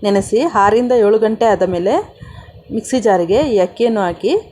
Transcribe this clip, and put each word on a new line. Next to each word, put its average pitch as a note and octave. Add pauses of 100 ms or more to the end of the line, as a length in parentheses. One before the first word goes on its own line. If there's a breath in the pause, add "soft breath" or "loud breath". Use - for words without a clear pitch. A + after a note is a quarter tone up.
ನೆನೆಸಿ, G3+ (240)
ಆರರಿಂದ A#3 (120)
ಏಳು G#3+
ಗಂಟೆ A3
ಆದ F3+ (100)
ಮೇಲೆ F3+ (800 loud breath)
ಮಿಕ್ಸಿ A3+
ಜಾರಿಗೆ F#3 (160)
ಈ - (100)
ಅಕ್ಕಿಯನ್ನು A3+
ಹಾಕಿ F3 (200)